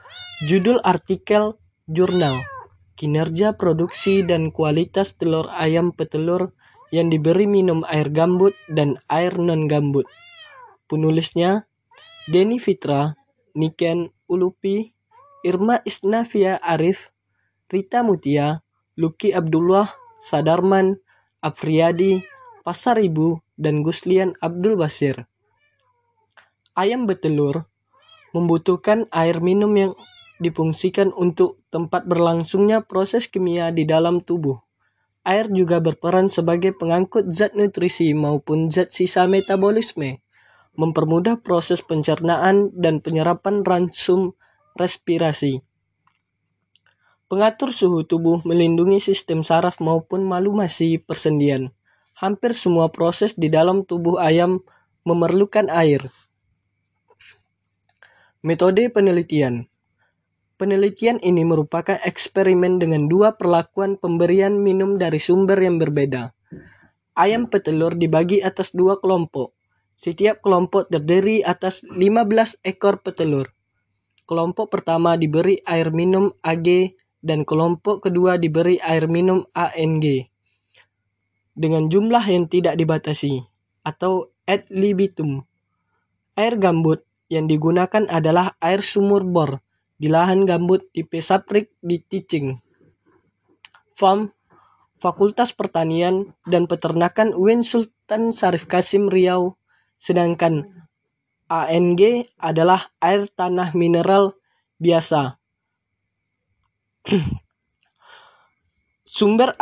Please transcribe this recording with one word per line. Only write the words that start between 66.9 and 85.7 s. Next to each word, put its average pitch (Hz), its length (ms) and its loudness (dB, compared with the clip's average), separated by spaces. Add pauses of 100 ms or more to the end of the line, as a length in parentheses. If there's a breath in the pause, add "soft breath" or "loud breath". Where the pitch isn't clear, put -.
Ayam 226 400 2
petelur 165 480 0
dibagi 170 400 2
atas 190 320 -4
dua 190 320 0
kelompok. 170 480 -2 (480)
Setiap 196 400 -2
kelompok 185 480 2
terdiri 185 560 2
atas 185 480 -4
lima 202 320 2
belas 220 400 0
ekor 196 400 -2
petelur. 151 480 -2 (720)
Kelompok 170 480 -4
pertama 170 480 0
diberi 165 480 2
air 165 240 0
minum 185 480 2
A 165 160 -2
G 180 400 0 (220)
dan 156 260 -2
kelompok 170 640 -2
kedua 180 300 2
diberi 170 400 2
air 160 320 -2
minum 180 320 2 (160)
A 175 160 -2
N 160 240 -2
G 139 320 -2 (1300 soft breath)
dengan 156 320 0
jumlah 220 320 2
yang 180 240 0
tidak 170 320 0
dibatasi 151 640 -2 (400)
atau 180 480 -4 (160)
ad 196 240 -4
libitum. 190 720 -2 (960)